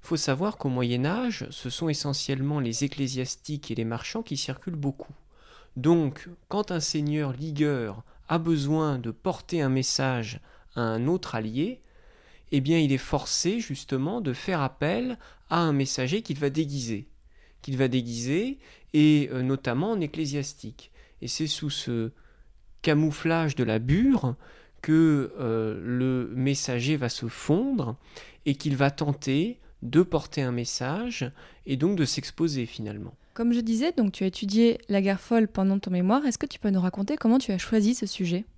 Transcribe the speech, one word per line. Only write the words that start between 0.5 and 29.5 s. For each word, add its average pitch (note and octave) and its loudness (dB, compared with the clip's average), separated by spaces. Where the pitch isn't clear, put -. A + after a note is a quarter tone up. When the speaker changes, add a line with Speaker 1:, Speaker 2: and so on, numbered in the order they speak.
Speaker 1:
qu'au C#3+ -2
Moyen B2 0
Âge, A3 -2
ce - -10
sont D#3+ -4
essentiellement C#3+ -2
les A#2+ -2
ecclésiastiques C3+ -6
et A2+ -4
les A#2 -2
marchands A#2 -6
qui D#3 -6
circulent E3 -6
beaucoup. C#3 -6
Donc, D#3 2
quand - -4
un E3+ -2
seigneur D3 -2
ligueur C#3 -2
a D#3+ 0
besoin D#3 0
de A2+ -6
porter - -4
un C3+ 2
message B2+ 0
à A#2+ -2
un A2+ 0
autre F#3 -2
allié, B2 -2
eh C#3 4
bien, D#3 4
il D3+ 4
est C3+ 2
forcé - -2
justement D3+ -4
de C#3 -2
faire E3 -2
appel G#3 -2
à E3 2
un E3 2
messager C3+ 0
qu'il C#3+ -6
va C#3+ 0
déguiser, C#3 -4
qu'il C3+ -4
va C3 4
déguiser, B2+ -2
et, D3+ 6
euh, C3 -2
notamment C3+ 0
en G#3 0
ecclésiastique. C#3+ -6
Et A#2+ -8
c'est D#3 -4
sous D3 -4
ce A#2 -2
camouflage D#3 2
de B2+ 2
la A2 2
bure D#3 4
que, D#3 4
euh, A2 -2
le B2+ 0
messager C3 0
va B2+ -2
se - -6
fondre E3+ 0
et C#3+ 2
qu'il C#3 -2
va C#3 4
tenter D3 -2